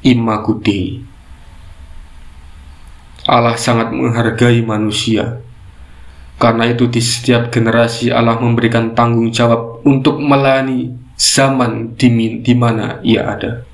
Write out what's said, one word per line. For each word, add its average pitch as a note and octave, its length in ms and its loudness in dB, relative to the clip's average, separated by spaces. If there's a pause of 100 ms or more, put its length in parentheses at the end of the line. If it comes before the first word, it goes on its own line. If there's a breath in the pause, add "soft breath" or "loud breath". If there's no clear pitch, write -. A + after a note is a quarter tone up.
Imago A2+ 560 0
Dei. F#2+ 400 -2 (2250)
Allah A#2 320 2
sangat A2+ 320 0
menghargai A#2 720 2
manusia. A2 800 -2 (960 soft breath)
Karena A#2 320 2
itu, A#2+ 160 2
di A#2 160 0
setiap A#2 480 0
generasi A2+ 640 0
Allah A#2 240 2
memberikan A#2 560 0
tanggung A#2 400 2
jawab A#2 480 0
untuk C#3 400 2
melayani C3+ 720 0 (220)
zaman A#2+ 760 0
di B2 180 4
min-, A2+ 300 -2
di A#2 120 2
mana A#2 460 0
ia A2+ 240 0
ada. - 500 -6